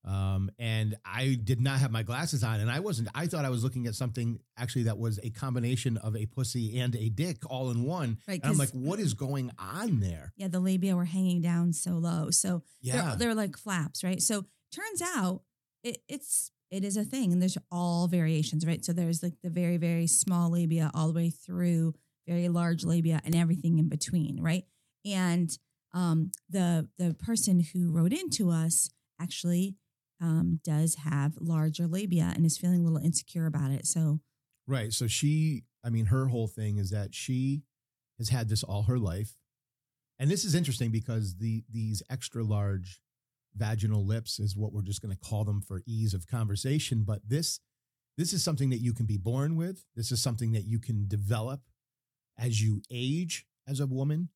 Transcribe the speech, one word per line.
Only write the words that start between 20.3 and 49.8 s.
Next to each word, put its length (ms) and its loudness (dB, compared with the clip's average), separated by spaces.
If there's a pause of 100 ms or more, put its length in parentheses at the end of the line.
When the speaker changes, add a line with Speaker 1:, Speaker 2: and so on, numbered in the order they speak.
Speaker 2:
labia 420 2
all 140 0
the 80 0
way 160 2
through 640 0 (320)
very 240 0
large 340 2
labia 400 2
and 100 2
everything 440 4
in 100 4
between, 520 -2
right? 240 0 (420)
And, 500 2 (380)
um, 360 2 (200)
the, 380 2 (100)
the 160 0
person 460 2
who 300 0
wrote 220 4
into 380 0
us 400 2 (280)
actually, 580 -2 (440)
um, 440 2
does 300 2
have 440 0
larger 480 0
labia 480 2
and 120 4
is 100 2
feeling 240 4
a 40 4
little 200 2
insecure 420 0
about 260 0
it. 120 -2
So 360 2 (460)
Speaker 1:
Right. 260 -2
So 160 0
she, 560 2 (200)
I 60 -2
mean, 160 2
her 220 4
whole 180 0
thing 320 -2
is 120 0
that 240 -4
she 480 -2 (560)
has 120 -4
had 180 0
this 140 0
all 220 -2
her 140 2
life. 380 -4 (840)
And 120 2
this 140 0
is 100 2
interesting 360 0
because 460 -2
the, 340 -4
these 380 -4
extra 360 -6
large 580 -2 (540)
vaginal 500 0
lips 320 -2
is 180 0
what 160 -2
we're 100 -2
just 200 -4
gonna 140 -6
call 280 -2
them 160 0
for 240 -8
ease 300 0
of 140 -4
conversation. 760 0
But 260 -2
this, 320 -2 (560)
this 160 0
is 100 2
something 280 2
that 80 0
you 160 2
can 120 0
be 120 2
born 380 0
with. 280 -4 (120)